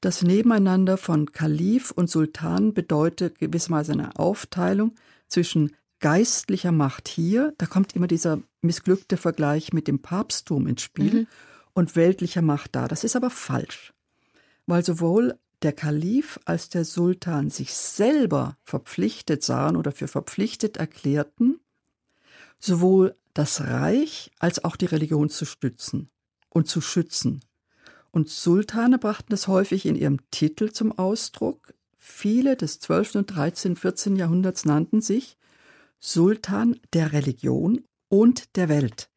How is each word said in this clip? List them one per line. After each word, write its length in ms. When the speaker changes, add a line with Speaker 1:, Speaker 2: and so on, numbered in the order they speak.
Speaker 1:
das 220
Nebeneinander 760
von 340
Kalif 580
und 200
Sultan 640
bedeutet 640
gewissermaßen 600
eine 200
Aufteilung 760
zwischen 460
geistlicher 760
Macht 360
hier, 480
da 80
kommt 320
immer 100
dieser 340
missglückte 560
Vergleich 560
mit 160
dem 140
Papsttum 640
ins 160
Spiel, 380
Speaker 2:
Mhm. 60
Speaker 1:
und 240
weltlicher 460
Macht 340
da. 100
Das 160
ist 140
aber 140
falsch, 640
weil 180
sowohl 540
der 100
Kalif 720
als 240
der 160
Sultan 640
sich 240
selber 880
verpflichtet 800
sahen 340
oder 140
für 180
verpflichtet 680
erklärten, 840
sowohl 580
das 300
Reich 760
als 260
auch 120
die 80
Religion 460
zu 160
stützen 640
und 180
zu 140
schützen. 580
Und 160
Sultane 680
brachten 320
das 180
häufig 380
in 100
ihrem 240
Titel 400
zum 260
Ausdruck. 800
Viele 580
des 240
zwölften 400
und 80
dreizehnten, 540
vierzehnten 400
Jahrhunderts 440
nannten 360
sich 360
Sultan 800
der 200
Religion 680
und 460
der 140
Welt. 480